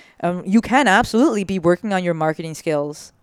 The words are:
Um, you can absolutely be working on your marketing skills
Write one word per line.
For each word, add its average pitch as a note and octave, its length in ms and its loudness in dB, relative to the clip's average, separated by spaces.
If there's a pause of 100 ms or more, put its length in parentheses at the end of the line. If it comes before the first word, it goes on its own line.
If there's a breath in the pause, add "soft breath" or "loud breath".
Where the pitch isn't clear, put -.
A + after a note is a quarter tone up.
(240 soft breath)
Um, F3 200 -2
you G3+ 160 4
can B3 280 2
absolutely G#3+ 560 2
be F#3+ 160 -4
working F3 320 0
on F#3 100 -2
your F3 120 -2
marketing D#3+ 400 -4
skills D3 580 -6 (100)